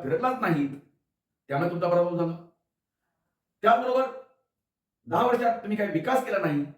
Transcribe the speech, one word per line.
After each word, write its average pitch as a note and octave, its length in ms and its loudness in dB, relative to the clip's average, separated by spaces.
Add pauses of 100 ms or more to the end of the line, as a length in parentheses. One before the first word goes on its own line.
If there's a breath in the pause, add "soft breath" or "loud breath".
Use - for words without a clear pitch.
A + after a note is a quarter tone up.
फिरकलाच B3 380 -2
नाहीत, D3 380 -2 (680)
त्यामुळे D#3 220 -2
तुमचा E3+ 180 -2
पराभव F3 280 2
झाला. E3 300 -4 (1160)
त्याचबरोबर B3+ 400 4 (1040)
दहा D3+ 200 2
वर्षात A#3+ 320 2
तुम्ही G#3 180 -6
काही G3+ 140 -2
विकास B3 340 0
केला G3+ 140 -2
नाही, C#3+ 260 0 (140)